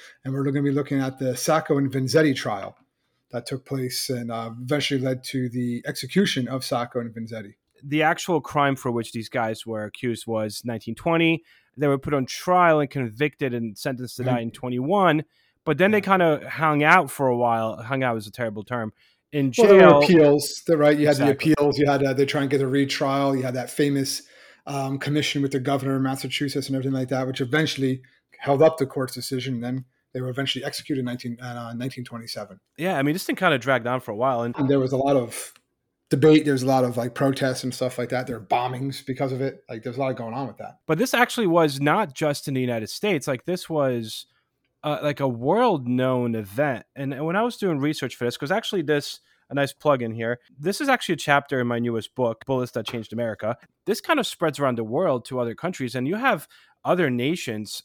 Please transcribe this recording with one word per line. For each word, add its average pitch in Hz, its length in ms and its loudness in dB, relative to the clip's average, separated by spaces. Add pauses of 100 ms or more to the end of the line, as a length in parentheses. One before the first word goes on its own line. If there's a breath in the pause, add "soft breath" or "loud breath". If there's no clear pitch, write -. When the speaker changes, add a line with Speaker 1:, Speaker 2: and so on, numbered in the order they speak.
(240 loud breath)
Speaker 1:
And 135 100 -6
we're 139 80 -2
gonna 139 180 0
be 143 120 0
looking 139 260 -2
at 135 220 -4
the 127 160 -2
Sacco 156 420 2
and 139 100 2
Vanzetti 135 460 2
trial 101 420 -6 (540)
that 120 160 -8
took 131 180 -8
place 127 460 -6
and, 120 220 -6
uh, 113 180 -6 (100)
eventually 135 400 -2
led 127 260 -2
to 127 220 -4
the 120 380 -4
execution 143 600 -2
of 131 160 -6
Sacco 120 340 -4
and 117 160 -6
Vanzetti. 110 400 -12 (300)
Speaker 2:
The 147 180 0
actual 165 380 0
crime 139 340 2
for 131 160 -4
which 117 220 -4
these 113 160 -8
guys 113 360 -4
were 110 200 -6
accused 113 420 -6
was 110 380 -4
nineteen 117 320 -8
twenty. 165 480 2 (320 soft breath)
They 147 100 0
were 139 100 2
put 143 160 -6
on 135 140 0
trial 175 540 4
and 147 100 -2
convicted 127 640 -4
and 113 240 -6
sentenced 127 380 -8
to 127 80 -6
die 127 80 0
Speaker 1:
Mm-hmm. 120 100 0
Speaker 2:
in 117 80 -6
twenty-one. 151 720 2 (400)
But 156 120 0
then 185 140 4
they 214 80 4
Speaker 1:
Yeah. 190 180 2
Speaker 2:
kinda 160 320 4
hung 151 340 2
out 160 280 6
for 139 160 -2
a 123 100 2
while. 113 460 0
Hung 131 200 -4
out 120 140 0
is 104 100 -8
a 104 40 -16
terrible 110 320 -6
term. 113 320 -6 (380)
In 139 260 0
Speaker 1:
Well, 226 100 10
there 202 60 12
were 190 60 12
Speaker 2:
jail. 147 220 10
Speaker 1:
appeals, 147 640 6
the, 165 120 2
right? 147 180 6
You 147 120 4
had 143 80 4
the 139 80 2
Speaker 2:
Exactly. 143 280 2
Speaker 1:
appeals. 147 260 2
You 147 80 2
had, 139 160 2
uh, 135 120 0
they're 139 100 2
trying 139 240 0
to 147 80 2
get 135 80 0
a - 20 0
retrial. 139 680 0
You 127 60 -2
had 127 100 -4
that 127 160 -6
famous, 139 540 0 (440 soft breath)
um, 139 320 -4
commission 147 440 0
with 139 100 -2
the 139 80 0
governor 135 360 0
of 135 40 0
Massachusetts 135 680 -4
and 135 80 -2
everything 135 180 -2
like 131 160 -4
that, 131 160 -2
which 131 160 -4
eventually 135 580 0 (380 soft breath)
held 139 240 2
up 160 160 6
the 135 80 0
court's 127 260 -6
decision. 127 480 -6
Then 127 240 -6 (300)
they 127 80 -6
were 127 80 -4
eventually 131 340 -4
executed 139 360 -4
in 123 40 -2
nineteen, 123 340 -6
uh, 120 360 -10
nineteen 123 300 -8
twenty-seven. 110 560 -12 (180)
Speaker 2:
Yeah, 170 180 -2
I 135 60 2
mean, 147 100 2
this 185 120 -4
thing 311 120 -2
kinda 165 220 2
dragged 120 280 0
on 123 140 -2
for - 120 -8
a 104 40 -8
while. 120 280 0
And 120 120 -4
Speaker 1:
And 135 140 0
there 139 100 4
was 127 120 0
a 135 40 2
lot 139 200 2
of 117 360 -4 (560)
debate. 151 380 6
There 143 80 4
was 127 80 0
a 127 40 -2
lot 131 180 4
of, 120 120 -2
like, 123 180 -2
protests 131 480 0
and 127 120 -4
stuff - 240 -4
like 120 100 -4
that. 127 180 -4
There 120 120 -8
were 101 80 -14
bombings 127 580 -2
because 131 280 -4
of 131 100 -4
it. 135 260 -6
Like, 113 140 -12
there's 123 160 -8
a - 20 -4
lot 131 160 -2
going 113 160 -8
on 131 140 -6
with 107 100 -14
that. - 300 -16
Speaker 2:
But 156 100 0
this 240 160 0
actually 233 360 2
was 160 300 4
not 151 360 2
just 147 340 -2
in 139 60 -4
the 131 80 0
United 117 260 -2
States. 185 400 -2
Like, 131 160 -4
this 180 240 -6
was, 127 560 -2 (600)
uh, 147 180 -2
like, 143 160 -2
a 139 80 0
world-known 127 1120 0
event. 110 580 -4
And, 139 180 -6
and 139 140 -6
when 165 80 -2
I 208 80 0
was 240 140 -4
doing 170 240 0
research 143 340 -2
for - 100 -6
this, 120 120 -2
'cause 143 160 -6
actually 202 300 -2
this, 147 360 -2 (320)
a 127 40 -8
nice 139 180 0
plug 139 300 0
in 113 100 -4
here, 117 260 -4 (180)
this 165 240 -4
is 285 80 -2
actually 247 260 0
a - 20 0
chapter 143 420 0
in 123 80 0
my 120 140 0
newest 117 340 -2
book, 117 320 -2
Bullets 127 260 -2
That 113 140 -6
Changed 113 260 -10
America. 113 460 -4 (280 soft breath)
This 220 140 -2
kind - 200 0
of 190 60 -2
spreads 156 340 -4
around 127 180 0
the 117 60 -4
world 131 420 -2
to 127 140 -4
other 117 160 -4
countries. 135 400 -6
And 127 100 -2
you 165 80 -2
have 226 320 -2 (380 soft breath)
other 160 260 2
nations 120 760 -4